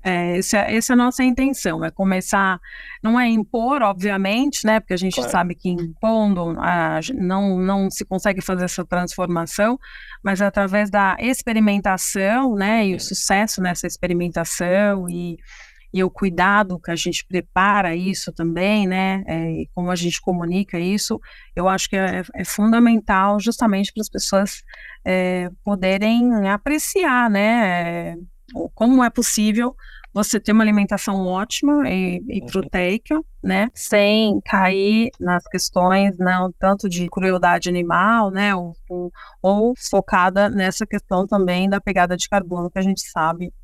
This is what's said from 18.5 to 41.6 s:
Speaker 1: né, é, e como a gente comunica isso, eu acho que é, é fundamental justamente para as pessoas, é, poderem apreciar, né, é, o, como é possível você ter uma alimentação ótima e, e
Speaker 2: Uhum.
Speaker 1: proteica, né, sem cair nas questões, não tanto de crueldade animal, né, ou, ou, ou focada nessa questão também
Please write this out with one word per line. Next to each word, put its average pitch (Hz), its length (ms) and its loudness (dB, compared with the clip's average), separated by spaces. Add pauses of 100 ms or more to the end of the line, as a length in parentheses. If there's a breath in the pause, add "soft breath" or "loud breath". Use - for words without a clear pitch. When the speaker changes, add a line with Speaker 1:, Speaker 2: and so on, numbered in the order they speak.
Speaker 1:
né, 190 400 -2
é, 165 240 -4 (120)
e 160 120 -10
como 180 160 -4
a 180 60 -2
gente 175 240 -4
comunica 180 580 -2
isso, 202 420 -2 (360 loud breath)
eu 185 120 2
acho 190 200 -2
que 202 80 -4
é, 185 260 -2 (120)
é 185 100 -6
fundamental 208 960 2
justamente 202 520 0
para 214 100 -8
as - 80 -8
pessoas, 196 520 -2 (420 loud breath)
é, 180 440 0 (160)
poderem 208 840 2
apreciar, 254 840 0
né, 180 840 0
é, 165 40 -12 (380)
o, 165 160 -6
como 247 320 4
é 233 80 2
possível 233 640 0 (400 loud breath)
você 208 260 0
ter 214 120 0
uma 220 120 6
alimentação 202 600 0
ótima 254 640 0
e, 185 360 -2
e 208 140 -4
Speaker 2:
Uhum. - 60 -14
Speaker 1:
proteica, 190 760 -2 (220)
né, 190 320 0
sem 208 720 2
cair 202 640 2 (100)
nas 175 240 -2
questões, 190 760 2
não 185 400 0
tanto 202 300 0
de 175 220 -4
crueldade 180 580 0
animal, 180 600 2
né, 196 240 0
ou, 175 180 -8 (160)
ou, 180 240 -8 (300 loud breath)
ou 208 320 2 (160)
focada 190 580 2
nessa 196 380 -2
questão 190 400 -2
também 185 420 0